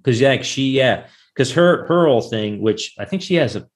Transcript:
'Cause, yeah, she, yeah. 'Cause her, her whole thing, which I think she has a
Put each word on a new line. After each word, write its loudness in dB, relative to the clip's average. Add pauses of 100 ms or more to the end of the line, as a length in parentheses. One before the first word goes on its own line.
'Cause, 0
yeah, 4
she, -4
yeah. 0 (280)
'Cause 0
her, 2
her 2
whole 4
thing, -6
which -2
I -10
think -6
she -2
has 0
a -10